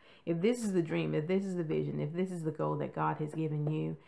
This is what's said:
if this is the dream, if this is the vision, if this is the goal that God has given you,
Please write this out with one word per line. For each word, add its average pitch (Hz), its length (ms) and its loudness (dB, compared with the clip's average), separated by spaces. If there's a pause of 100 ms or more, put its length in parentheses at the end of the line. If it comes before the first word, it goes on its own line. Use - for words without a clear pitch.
(260)
if 170 140 0
this 233 240 2
is 202 80 0
the 180 100 4
dream, 160 320 0
if 151 120 0
this 190 180 2
is 185 120 -2
the 175 80 0
vision, 151 360 0
if 147 120 -2
this 185 180 0
is 170 140 -4
the 156 60 0
goal 151 260 0
that 139 180 -4
God 156 240 0
has 151 160 -4
given 151 360 0
you, 156 260 -2 (120)